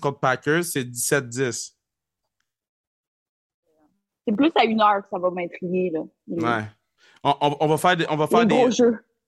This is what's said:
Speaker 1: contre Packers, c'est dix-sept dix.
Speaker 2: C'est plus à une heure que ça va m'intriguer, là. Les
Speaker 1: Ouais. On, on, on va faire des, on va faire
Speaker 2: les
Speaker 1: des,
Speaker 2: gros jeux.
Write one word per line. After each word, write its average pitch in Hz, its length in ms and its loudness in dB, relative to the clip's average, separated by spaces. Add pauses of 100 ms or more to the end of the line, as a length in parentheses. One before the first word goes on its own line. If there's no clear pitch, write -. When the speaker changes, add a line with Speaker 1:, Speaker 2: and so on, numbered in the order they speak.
Speaker 1:
contre 143 200 -4
Packers, 147 420 0
c'est 147 220 -4
dix-sept 123 440 -2
dix. 120 480 -6 (2500)
Speaker 2:
C'est 208 120 -2
plus 294 180 4
à 247 100 4
une 220 160 0
heure 208 220 4
que - 80 -18
ça 196 80 -6
va 180 140 0
m'intriguer, 180 600 -4
là. 160 80 -4 (280)
Les 110 160 -4
Speaker 1:
Ouais. 113 200 -2 (600)
On, 143 160 2
on, 147 180 2
on 156 80 0
va 156 100 2
faire 180 200 2
des, 165 120 -2
on 156 80 -2
va 151 120 0
faire 226 140 4
Speaker 2:
les 233 40 4
Speaker 1:
des, 185 80 4
Speaker 2:
gros 247 160 4
jeux. 233 340 2 (240)